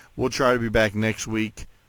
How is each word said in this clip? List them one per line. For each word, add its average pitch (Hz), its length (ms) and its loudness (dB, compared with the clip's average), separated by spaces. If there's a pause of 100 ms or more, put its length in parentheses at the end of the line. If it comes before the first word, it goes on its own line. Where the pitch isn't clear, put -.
(160)
we'll 123 140 0
try 127 220 2
to 123 60 2
be 117 100 -2
back 107 260 2
next 110 320 -2
week. 110 400 -4 (220)